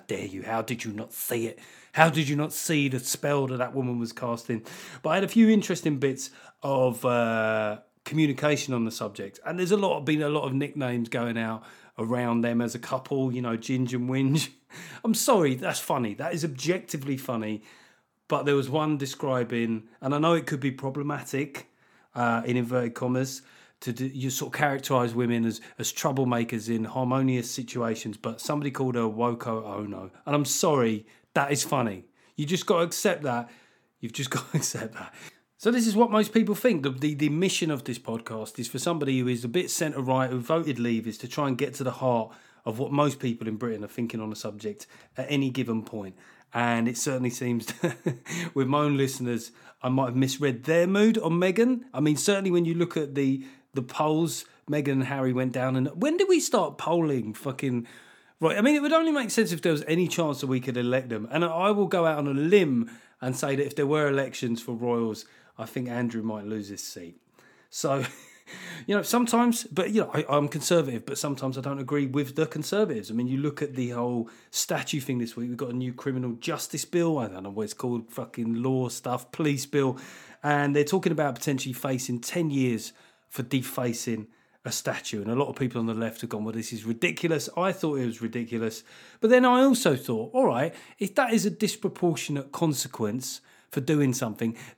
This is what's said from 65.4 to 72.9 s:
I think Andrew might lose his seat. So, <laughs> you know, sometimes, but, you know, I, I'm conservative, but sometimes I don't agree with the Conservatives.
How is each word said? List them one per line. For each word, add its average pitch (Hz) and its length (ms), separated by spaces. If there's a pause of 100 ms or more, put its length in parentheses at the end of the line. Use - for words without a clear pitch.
I 113 80
think 123 220
Andrew 117 360
might 107 220
lose 104 240
his 98 140
seat. 85 380 (480)
So, 139 340 (420)
<laughs> - 420
you 202 80
know, 202 60
sometimes, 233 640
but, 180 260
you 214 100
know, - 120
I, 147 160
I'm 143 180
conservative, 143 580
but - 120
sometimes 135 400
I 131 40
don't 139 180
agree 139 280
with 135 280
the 156 120
Conservatives. 151 640